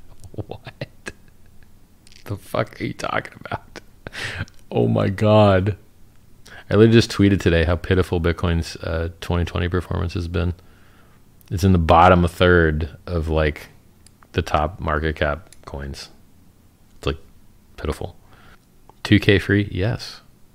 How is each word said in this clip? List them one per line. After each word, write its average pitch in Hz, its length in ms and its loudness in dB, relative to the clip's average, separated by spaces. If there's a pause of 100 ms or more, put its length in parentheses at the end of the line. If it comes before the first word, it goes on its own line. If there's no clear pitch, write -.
(320)
What - 800 -14 (1120)
the 101 120 -8
fuck - 440 -8
are - 40 -8
you 123 80 -6
talking - 420 -8 (100)
about? - 360 -12 (880)
Oh 117 180 0
my 107 200 0
God. 101 680 4 (920)
I - 60 -2
literally 110 180 8
just 113 180 4
tweeted 101 300 4
today 82 240 2
how 85 120 2
pitiful 92 440 0
Bitcoin's, 85 560 -2
uh, 82 320 -6 (120)
twenty 87 240 -2
twenty 90 240 -4
performance 87 460 -4
has 87 140 -6
been. 87 260 -2 (960)
It's 98 140 -2
in 95 80 6
the 90 60 4
bottom 85 500 6
third 80 680 2 (100)
of, 82 220 -6
like, 78 420 -4 (600)
the 92 100 -4
top 80 360 -4
market 78 380 -4
cap 76 340 -6 (140)
coins. 69 460 -14 (880)
It's, - 100 -8
like, 73 100 -4 (580)
pitiful. - 380 -8 (880)
Two 104 160 4
K 98 220 2
free? 101 320 -2
Yes. - 480 -6 (340)